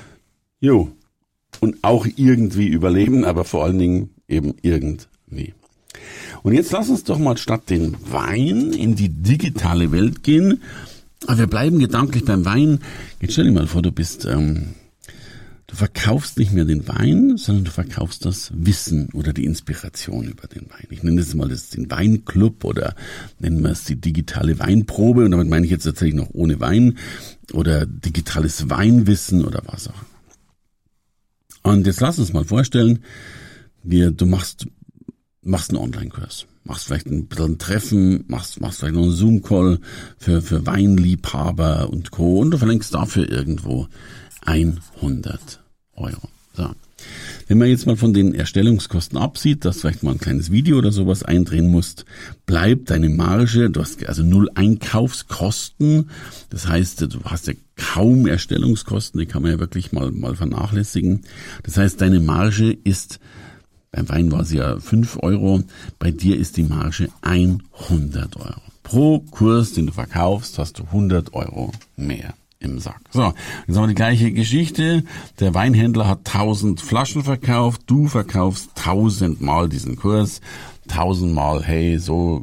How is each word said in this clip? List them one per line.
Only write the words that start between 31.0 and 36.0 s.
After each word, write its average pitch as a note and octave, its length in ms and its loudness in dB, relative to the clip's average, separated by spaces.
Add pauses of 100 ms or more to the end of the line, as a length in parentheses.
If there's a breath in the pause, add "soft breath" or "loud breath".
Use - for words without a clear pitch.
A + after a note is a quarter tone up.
Und G2+ 240 4
jetzt F#2+ 140 0
lass E3+ 180 0
uns F2+ 140 0
mal D2+ 140 0
vorstellen, A#2+ 540 2 (800 loud breath)
wir, F2 300 4
du E2+ 120 0
machst, F2+ 420 -2 (760)
machst - 260 -4
einen - 100 -2
Online-Kurs, - 680 -10 (180)